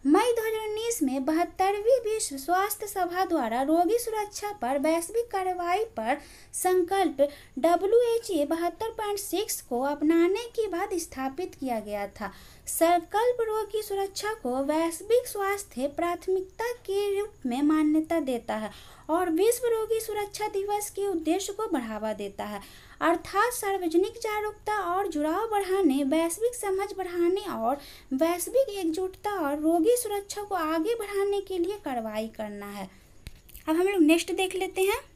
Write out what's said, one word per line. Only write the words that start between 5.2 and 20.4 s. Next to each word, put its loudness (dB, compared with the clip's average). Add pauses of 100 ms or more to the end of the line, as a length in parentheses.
कार्रवाई -2 (120)
पर -2 (380)
संकल्प 2 (380)
डब्ल्यूएचए 4
बहत्तर -2
पॉइंट -4
सिक्स -4
को -2
अपनाने 4 (100)
के 0
बाद -2
स्थापित -6
किया -4
गया -6
था। -10 (380)
संकल्प 2
रोगी -2
सुरक्षा -4
को -4
वैश्विक 0
स्वास्थ्य -4
प्राथमिकता -2 (100)
के -2
रूप -8
में -2
मान्यता 2
देता -4
है -6 (380)
और 2
विश्व 4
रोगी 0
सुरक्षा -4